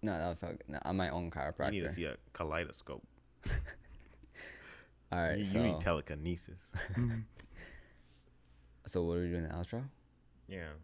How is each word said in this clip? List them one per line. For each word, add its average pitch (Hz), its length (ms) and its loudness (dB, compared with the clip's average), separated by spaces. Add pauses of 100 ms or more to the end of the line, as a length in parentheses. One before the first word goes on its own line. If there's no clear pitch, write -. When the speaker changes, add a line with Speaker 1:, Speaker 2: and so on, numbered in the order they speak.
Speaker 1:
No, 107 160 2
that 85 220 2
felt, 80 160 -4 (120)
no, 73 160 -4
I'm 90 140 2
my 90 120 4
own 85 200 0
chiropractor. 73 440 0
Speaker 2:
You 95 80 2
need 80 60 0
to 80 60 -2
see 87 120 0
a 67 100 -2 (180)
kaleidoscope. 78 720 -2 (400)
Speaker 1:
<laughs> - 40 0 (1600)
All 90 80 2
right, 82 200 4
Speaker 2:
You, 104 60 2
Speaker 1:
so 190 120 4
Speaker 2:
you 120 80 6
need 78 160 4
telekinesis. 85 760 0 (380)
<laughs> 120 40 2 (1900)
Speaker 1:
So 90 180 2
what 85 140 4
are 87 40 4
we 87 80 2
doing, 85 140 2
the 78 60 -2
outro? 87 340 -2 (640)
Speaker 2:
Yeah. 87 220 -6 (140)